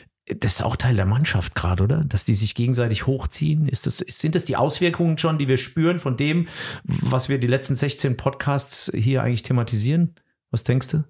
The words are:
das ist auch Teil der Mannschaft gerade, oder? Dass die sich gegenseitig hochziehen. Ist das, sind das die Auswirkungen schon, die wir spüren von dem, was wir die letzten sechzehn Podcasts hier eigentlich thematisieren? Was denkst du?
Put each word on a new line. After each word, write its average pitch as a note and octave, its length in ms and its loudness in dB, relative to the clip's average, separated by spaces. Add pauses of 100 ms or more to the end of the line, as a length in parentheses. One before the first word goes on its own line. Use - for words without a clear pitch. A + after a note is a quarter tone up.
(380)
das G2 160 2
ist - 80 4
auch - 140 -2
Teil B2+ 180 2
der G2 120 2
Mannschaft G#2+ 500 0
gerade, F2+ 260 0
oder? D3 220 2
Dass A2 200 0
die A#2 100 2
sich G#2 200 2
gegenseitig A#2+ 540 0
hochziehen. D3+ 600 0
Ist - 180 -2
das, B2+ 120 0
sind - 380 -2
das D#3+ 80 2
die C3 120 -2
Auswirkungen E3 600 0
schon, D#3+ 180 0
die C#3+ 120 0
wir C3 80 4
spüren E3 420 0
von C3 180 -2
dem, D#3 300 0 (380)
was - 440 -2
wir C#3 120 0
die B2 80 0
letzten C3+ 260 0
sechzehn C3+ 420 0
Podcasts - 760 -2
hier B2+ 300 2
eigentlich A#2+ 180 -2
thematisieren? B2+ 720 0 (380)
Was A#2+ 100 0
denkst B2+ 260 0
du? D#3 220 -2